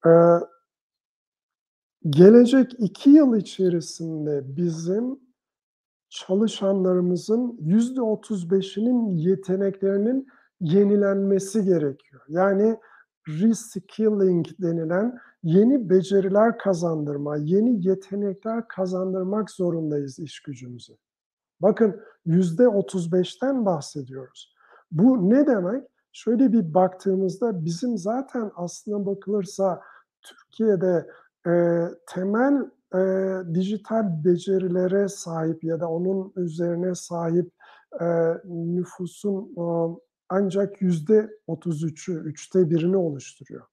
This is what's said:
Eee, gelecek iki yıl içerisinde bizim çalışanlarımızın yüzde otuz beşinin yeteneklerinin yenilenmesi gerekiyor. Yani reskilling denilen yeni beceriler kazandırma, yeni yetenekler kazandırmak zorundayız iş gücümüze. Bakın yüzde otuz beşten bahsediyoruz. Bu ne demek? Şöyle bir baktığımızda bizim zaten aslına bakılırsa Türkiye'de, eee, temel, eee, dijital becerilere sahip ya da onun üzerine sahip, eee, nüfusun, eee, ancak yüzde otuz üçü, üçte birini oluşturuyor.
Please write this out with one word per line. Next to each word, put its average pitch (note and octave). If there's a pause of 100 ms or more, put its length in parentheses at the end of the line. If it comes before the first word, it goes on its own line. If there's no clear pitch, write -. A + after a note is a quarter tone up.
Eee, E3+ (1700)
gelecek A#3
iki A3+
yıl C#4+
içerisinde D#3+
bizim F3 (920)
çalışanlarımızın G3
yüzde A#3
otuz G#3
beşinin G#3+
yeteneklerinin G3 (340)
yenilenmesi G3
gerekiyor. D3+
Yani G3 (500)
reskilling G3 (140)
denilen F3 (240)
yeni G#3
beceriler G3
kazandırma, D3+
yeni F#3
yetenekler G3+
kazandırmak F#3+
zorundayız D#3
iş C#3+
gücümüze. B2 (680)
Bakın G3+ (240)
yüzde F3
otuz F#3+
beşten A#3+
bahsediyoruz. C3+ (360)
Bu G3
ne C4+
demek? A3 (280)
Şöyle A#3+
bir F3
baktığımızda F#3
bizim G#3+
zaten A3+
aslına G3
bakılırsa G3 (400)
Türkiye'de, F#3 (400)
eee, E3+ (180)
temel, A3+ (260)
eee, F#3+
dijital G3+
becerilere F#3
sahip E3
ya D#3+
da E3+
onun F#3+
üzerine F3
sahip, E3+ (500)
eee, E3+
nüfusun, F3
eee, E3+ (340)
ancak G3
yüzde F#3+ (180)
otuz D#3+
üçü, D#3+
üçte D#3+
birini E3+
oluşturuyor. C#3+ (120)